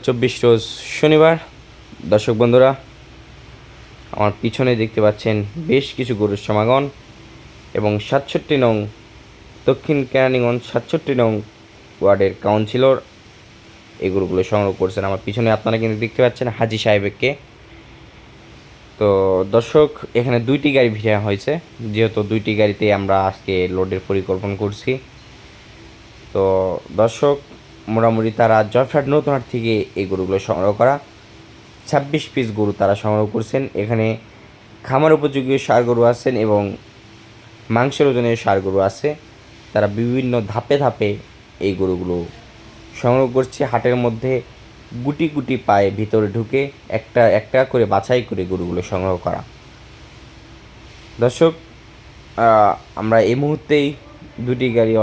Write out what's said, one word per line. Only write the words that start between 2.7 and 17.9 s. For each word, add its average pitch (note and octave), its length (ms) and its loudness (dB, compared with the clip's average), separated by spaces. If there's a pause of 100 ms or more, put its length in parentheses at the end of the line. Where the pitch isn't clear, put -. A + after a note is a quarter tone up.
আমার G#2 160 0 (100)
পিছনে B2+ 340 0
দেখতে A2 300 -2
পাচ্ছেন G#2+ 300 0 (340)
বেশ C3+ 160 2 (120)
কিছু B2 240 -4
গরুর G2+ 260 -2
সমাগম A#2+ 420 0 (840)
এবং G#2 260 0 (100)
সাতষট্টি C#3 540 -2
নং, G#2+ 240 0 (800)
দক্ষিণ C#3 300 0 (140)
কেরানীগঞ্জ B2 500 0 (100)
সাতষট্টি C3+ 500 -4
নং G#2+ 200 2 (600)
ওয়ার্ডের G2 400 2
কাউন্সিলর A2 560 2 (1000)
এই F#2+ 160 -2
গরুগুলো F#2 260 0 (100)
সংগ্রহ G2+ 300 0
করছেন। F#2+ 280 -2
আমার F#2+ 160 -4
পিছনে A2 320 -2
আপনারা A2 240 -2
কিন্তু A2 220 -2
দেখতে A2+ 180 -6
পাচ্ছেন B2 260 0 (100)
হাজি A2 200 -2
সাহেবকে। G#2+ 580 0 (1600)